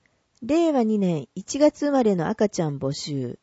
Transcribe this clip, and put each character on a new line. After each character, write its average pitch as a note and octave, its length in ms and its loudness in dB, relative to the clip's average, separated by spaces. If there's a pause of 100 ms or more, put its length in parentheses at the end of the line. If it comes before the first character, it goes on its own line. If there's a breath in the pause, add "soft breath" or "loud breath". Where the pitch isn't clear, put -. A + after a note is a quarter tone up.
(420)
令 D#4 300 2
和 B3+ 120 2
二 G#3+ 140 0
年 F3 360 -2
一 - 240 -8
月 D4 280 4
生 D4 40 0
ま C4+ 120 2
れ G#3+ 120 2
の F3+ 140 0
赤 G#3+ 200 0
ち - 140 -4
ゃ D#3 80 -2
ん C#3 80 -6
募 C3+ 140 -4
集。 C3+ 500 -8